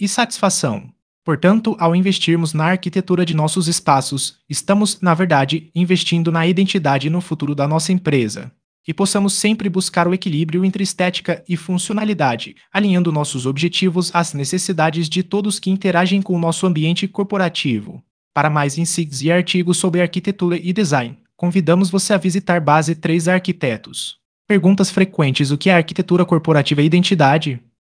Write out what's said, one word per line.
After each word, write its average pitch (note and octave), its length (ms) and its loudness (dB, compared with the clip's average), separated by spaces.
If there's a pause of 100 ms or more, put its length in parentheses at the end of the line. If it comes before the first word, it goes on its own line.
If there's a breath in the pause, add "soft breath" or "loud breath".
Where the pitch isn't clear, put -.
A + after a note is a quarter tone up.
e G3+ 80 0
satisfação. F#3+ 840 -2 (340)
Portanto, G3+ 540 2
ao E3+ 160 2
investirmos E3+ 580 2
na D#3 120 0
arquitetura F3+ 600 0
de E3+ 80 -2
nossos D#3 360 0
espaços, C#3 680 -2 (120)
estamos, G3+ 500 0
na F3+ 140 2
verdade, D#3+ 580 0
investindo E3+ 600 0
na E3 120 0
identidade E3 640 0
e D#3 40 0
no F3 100 -2
futuro D3+ 340 -4
da C#3+ 140 0
nossa D#3 240 0
empresa. B2+ 580 -2 (320)
Que D#3+ 100 -8
possamos G3 420 0
sempre G#3+ 340 0
buscar F3 400 0
o F3+ 60 2
equilíbrio E3+ 500 -2
entre F#3+ 180 -2
estética F3+ 640 -4
e F3 80 -2
funcionalidade, F3+ 1000 -4 (160 soft breath)
alinhando F3+ 400 2
nossos C#3+ 340 -4
objetivos E3+ 640 -2
às E3+ 220 -2
necessidades D#3+ 720 -2
de F3+ 140 -2
todos G3+ 380 -4
que F#3 100 -4
interagem F#3 500 0
com F#3+ 140 -2
o E3+ 60 0
nosso E3 260 0
ambiente E3+ 400 0
corporativo. F3+ 960 -4 (320)
Para D3 160 2
mais C#3+ 280 0
insights D3+ 440 -4
e D#3 80 2
artigos F3 460 2
sobre F3 240 0
arquitetura F3+ 560 -2
e E3+ 160 -4
design, C#3 440 -2 (200)
convidamos F3 520 2
você F#3+ 240 -2
a G3+ 40 4
visitar F3+ 440 0
Base D3+ 360 2
três E3 320 0
Arquitetos. F3 920 -4 (260)
Perguntas F#3+ 440 4
frequentes: D3+ 600 0
o D3 60 2
que F#3 140 0
é F#3 40 6
arquitetura F3 520 2
corporativa D3+ 560 2
e - 20 6
identidade? D#3 760 2 (360)